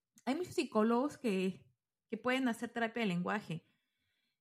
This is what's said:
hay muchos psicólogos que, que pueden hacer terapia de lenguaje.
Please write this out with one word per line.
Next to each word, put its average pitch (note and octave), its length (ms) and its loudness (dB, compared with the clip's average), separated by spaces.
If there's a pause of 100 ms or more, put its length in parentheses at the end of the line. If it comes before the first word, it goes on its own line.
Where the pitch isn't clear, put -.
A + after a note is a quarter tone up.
(240)
hay B3+ 120 0
muchos F4+ 180 -6
psicólogos A#3+ 640 2
que, F#3+ 460 0 (440)
que A3 80 -6
pueden B3+ 320 2
hacer A3+ 220 -2
terapia A#3 320 -2
de G#3+ 60 2
lenguaje. F3+ 580 -2 (760)